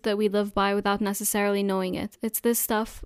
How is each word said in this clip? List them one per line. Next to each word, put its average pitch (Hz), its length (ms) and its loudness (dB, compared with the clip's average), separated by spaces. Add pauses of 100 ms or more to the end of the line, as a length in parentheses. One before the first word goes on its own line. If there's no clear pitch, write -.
that 208 160 0
we 214 100 4
live 208 240 0
by 202 220 2
without 202 260 0
necessarily 202 640 0
knowing 190 320 0
it. - 260 -8
It's - 200 -4
this 233 180 2
stuff - 460 -2